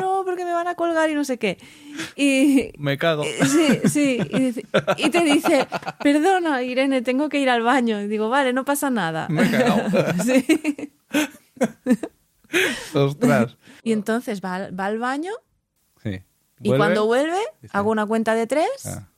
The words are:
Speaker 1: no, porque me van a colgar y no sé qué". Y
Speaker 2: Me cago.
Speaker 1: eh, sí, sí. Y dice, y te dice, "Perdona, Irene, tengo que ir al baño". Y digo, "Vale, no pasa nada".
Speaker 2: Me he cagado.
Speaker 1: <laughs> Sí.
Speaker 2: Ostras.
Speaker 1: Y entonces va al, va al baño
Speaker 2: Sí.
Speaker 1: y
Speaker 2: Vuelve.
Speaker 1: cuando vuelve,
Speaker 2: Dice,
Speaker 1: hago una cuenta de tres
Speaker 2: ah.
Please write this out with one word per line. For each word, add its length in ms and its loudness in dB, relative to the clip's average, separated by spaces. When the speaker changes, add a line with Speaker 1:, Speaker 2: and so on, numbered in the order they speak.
Speaker 1:
no, 240 0
porque 200 -4
me 80 -4
van 140 -2
a 80 -6
colgar 340 0
y 60 -2
no 80 0
sé 140 -4
qué". 200 -4
Y 600 4
Speaker 2:
Me 200 -2
cago. 260 2
Speaker 1:
eh, 220 -4
sí, 440 2
sí. 280 0
Y 100 -2
dice, 260 -2
y 120 0
te 140 2
dice, 440 2
"Perdona, 600 2
Irene, 380 0
tengo 280 0
que 100 0
ir 100 2
al 140 2
baño". 380 2
Y 60 -6
digo, 220 -2
"Vale, 240 2
no 120 -2
pasa 240 -2
nada". 400 -2
Speaker 2:
Me 160 2
he 60 2
cagado. 380 2
Speaker 1:
<laughs> 340 0
Sí. 680 0
Speaker 2:
Ostras. 640 2
Speaker 1:
Y 80 0
entonces 520 -4
va 120 -6
al, 240 -10
va 80 -4
al 120 -4
baño 320 -4
Speaker 2:
Sí. 200 -8
Speaker 1:
y 80 -2
Speaker 2:
Vuelve. 80 4
Speaker 1:
cuando 280 2
vuelve, 320 0
Speaker 2:
Dice, 160 -8
Speaker 1:
hago 140 -2
una 140 0
cuenta 300 0
de 120 -2
tres 380 -2
Speaker 2:
ah. 220 -12